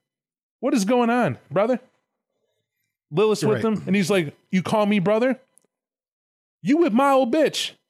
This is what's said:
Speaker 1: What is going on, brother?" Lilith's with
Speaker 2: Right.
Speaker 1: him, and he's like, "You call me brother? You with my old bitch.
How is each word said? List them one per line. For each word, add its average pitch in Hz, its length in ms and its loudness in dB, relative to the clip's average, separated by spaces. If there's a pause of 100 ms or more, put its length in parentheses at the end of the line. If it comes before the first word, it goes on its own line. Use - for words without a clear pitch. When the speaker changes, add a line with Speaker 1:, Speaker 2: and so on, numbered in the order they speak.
(600)
Speaker 1:
What 277 140 -2
is 214 100 0
going 233 260 0
on, 226 280 -2 (120)
brother?" 214 300 0 (1300)
Lilith's 208 340 0
with 214 120 0
Speaker 2:
Right. 214 80 -4
Speaker 1:
him, 214 220 -2
and 185 80 -2
he's 196 160 0
like, 180 240 -2 (160)
"You 185 120 0
call 214 240 0
me 208 120 2
brother? 220 400 0 (1200)
You 262 160 2
with 330 140 2
my 277 180 2
old 262 220 2
bitch. 285 400 0 (180)